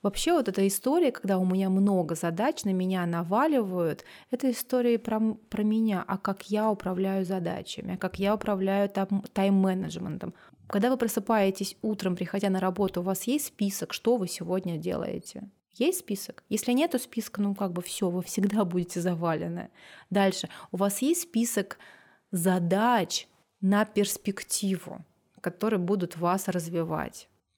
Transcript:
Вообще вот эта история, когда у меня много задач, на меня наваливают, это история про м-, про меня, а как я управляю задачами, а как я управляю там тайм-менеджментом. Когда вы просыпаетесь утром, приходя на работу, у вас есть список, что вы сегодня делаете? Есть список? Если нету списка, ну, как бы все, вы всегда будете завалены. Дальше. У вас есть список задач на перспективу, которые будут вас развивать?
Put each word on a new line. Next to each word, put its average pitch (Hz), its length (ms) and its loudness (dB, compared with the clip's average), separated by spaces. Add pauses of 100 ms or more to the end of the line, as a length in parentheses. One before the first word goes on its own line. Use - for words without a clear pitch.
Вообще 208 320 2
вот 294 140 4
эта 196 200 2
история, 269 440 2
когда 190 260 0
у 185 80 2
меня 190 240 2
много 190 460 4
задач, 175 480 -2
на 196 100 0
меня 185 320 0
наваливают, 180 960 0 (260)
это 254 220 0
история 240 480 2
про 233 180 -2
м-, 220 180 2 (140)
про - 140 -2
меня, 214 440 2
а 190 100 0
как 196 340 -4
я 214 180 2
управляю 190 560 0
задачами, 185 720 -4
а - 20 -8
как 185 220 -6
я 196 160 2
управляю 196 540 0
там 196 340 -2 (100)
тайм-менеджментом. 185 1000 0 (340)
Когда 202 220 2
вы 262 80 2
просыпаетесь 208 840 0
утром, 196 340 -2
приходя 190 340 -2
на 185 100 2
работу, 185 420 0
у - 20 -4
вас 190 200 -2
есть 285 240 0
список, - 460 -4
что 240 240 2
вы 190 100 -2
сегодня 175 500 -4
делаете? - 720 -6 (240)
Есть 339 260 0
список? - 500 -10
Если 214 240 0
нету 277 260 2
списка, - 420 -6
ну, 202 140 0
как 190 180 -4
бы 175 80 -4
все, - 280 -4
вы 180 120 -2
всегда 202 440 0
будете 175 360 -2
завалены. 170 680 -2 (400)
Дальше. 190 380 2 (240)
У 185 60 -6
вас 196 240 0
есть 320 220 0
список 226 540 -2 (540)
задач 185 960 2 (340)
на 196 240 4
перспективу, - 1160 -2 (380)
которые 208 380 0
будут 180 380 0
вас 175 300 0
развивать? 165 840 -4 (280)